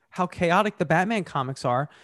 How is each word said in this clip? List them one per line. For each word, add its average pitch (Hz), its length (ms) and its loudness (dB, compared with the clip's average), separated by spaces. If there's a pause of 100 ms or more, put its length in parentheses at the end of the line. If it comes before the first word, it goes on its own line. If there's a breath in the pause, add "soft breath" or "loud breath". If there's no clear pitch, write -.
(100)
how 180 160 -4
chaotic 180 500 0
the 175 80 -2
Batman 180 400 0
comics 135 400 -6
are. 135 240 0 (160 soft breath)